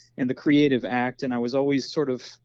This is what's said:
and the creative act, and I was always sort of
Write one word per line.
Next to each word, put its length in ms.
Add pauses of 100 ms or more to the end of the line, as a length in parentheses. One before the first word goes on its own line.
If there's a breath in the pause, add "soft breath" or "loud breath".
(180 loud breath)
and 100
the 60
creative 500
act, 380
and 100
I 60
was 160
always 360
sort 200
of 120 (220)